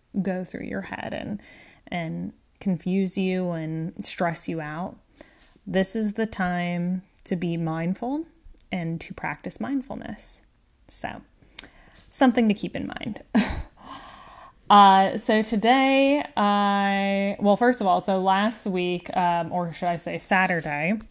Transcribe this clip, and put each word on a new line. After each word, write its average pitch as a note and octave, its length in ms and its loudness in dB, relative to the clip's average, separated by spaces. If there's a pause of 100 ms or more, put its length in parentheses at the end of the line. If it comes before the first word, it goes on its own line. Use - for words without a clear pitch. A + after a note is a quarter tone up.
(200)
go F3+ 240 -2
through - 220 -12
your G3 160 -6
head - 320 -10
and, - 260 -8 (460)
and E3+ 480 -6 (260)
confuse F#3 560 -2
you F#3 360 -2
and D#3+ 420 -6 (100)
stress - 440 -4
you E3 120 -6
out. D#3 380 -10 (680)
This F#3+ 300 0
is G#3+ 160 0
the A3 140 -2
time F3+ 760 -2 (220)
to F#3 120 -4
be E3+ 200 -2
mindful F3 680 -2 (440)
and E3 300 -4
to - 140 -12
practice - 460 -10
mindfulness. - 840 -8 (460)
So, - 340 -12 (880)
something B3 380 4
to G3+ 60 4
keep - 220 -8
in - 100 -6
mind. - 360 -8 (120)
<laughs> A3 80 6 (1300)
Uh, G3 480 8
so G#3+ 240 2
today, C4+ 800 4 (100)
I, G3+ 1040 2
well, G3+ 180 4
first B3 240 2
of G3 40 0
all, F3+ 140 4
so F#3+ 180 0
last G3 460 0
week, F3+ 500 -2
um, E3+ 380 0
or F3 180 -2
should F3 180 -6
I E3+ 80 -2
say E3+ 200 -8
Saturday, E3+ 800 0 (160)